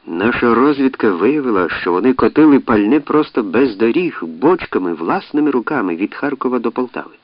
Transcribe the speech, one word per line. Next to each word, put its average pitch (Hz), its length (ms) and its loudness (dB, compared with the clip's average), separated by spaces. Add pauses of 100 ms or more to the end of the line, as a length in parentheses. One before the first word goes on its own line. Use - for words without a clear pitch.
Наша 113 480 0
розвідка 131 560 2
виявила, 104 580 0
що - 240 -4
вони 107 220 2
котили 143 460 4
пальне 113 400 2
просто 151 420 -2
без 110 340 0
доріг, 123 460 0
бочками, 90 720 -2
власними 147 560 -2
руками 117 460 -2
від 98 180 -6
Харкова 131 440 -4
до 117 120 -2
Полтави. 113 540 -8